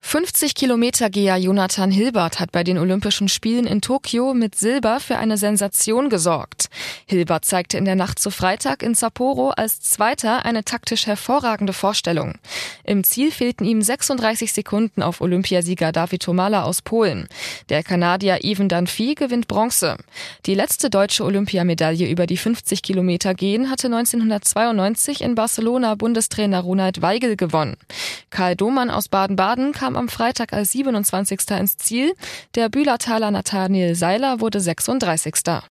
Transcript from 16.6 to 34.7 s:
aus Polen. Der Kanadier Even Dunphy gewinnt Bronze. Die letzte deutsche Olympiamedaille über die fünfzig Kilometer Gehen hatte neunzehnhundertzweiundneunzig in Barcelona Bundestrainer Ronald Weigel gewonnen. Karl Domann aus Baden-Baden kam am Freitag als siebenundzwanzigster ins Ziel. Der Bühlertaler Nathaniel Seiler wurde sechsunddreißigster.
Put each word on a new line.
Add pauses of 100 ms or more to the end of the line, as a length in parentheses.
aus
Polen. (420)
Der
Kanadier
Even
Dunphy
gewinnt
Bronze. (480)
Die
letzte
deutsche
Olympiamedaille
über
die
fünfzig
Kilometer
Gehen
hatte
neunzehnhundertzweiundneunzig
in
Barcelona
Bundestrainer
Ronald
Weigel
gewonnen. (540)
Karl
Domann
aus
Baden-Baden
kam
am
Freitag
als
siebenundzwanzigster
ins
Ziel. (420)
Der
Bühlertaler
Nathaniel
Seiler
wurde
sechsunddreißigster. (100)